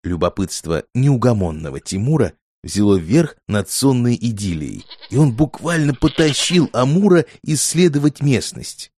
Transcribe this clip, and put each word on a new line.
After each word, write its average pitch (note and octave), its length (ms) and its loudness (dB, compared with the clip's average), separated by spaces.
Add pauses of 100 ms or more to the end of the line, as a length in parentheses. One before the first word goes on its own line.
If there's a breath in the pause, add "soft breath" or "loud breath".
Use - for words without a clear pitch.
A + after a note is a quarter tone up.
Любопытство F2 800 -4 (100)
неугомонного G#2 840 0
Тимура A#2 540 -2 (280)
взяло G2 340 2
верх G#2 400 0 (120)
над G#2 220 -2
сонной B2 440 0
идиллией, F2 680 -6 (240)
и - 80 -4
он C#3+ 160 4
буквально D3 640 -2
потащил D#3 800 0
Амура D#3+ 500 4 (180 loud breath)
исследовать D3+ 800 0
местность. - 760 -4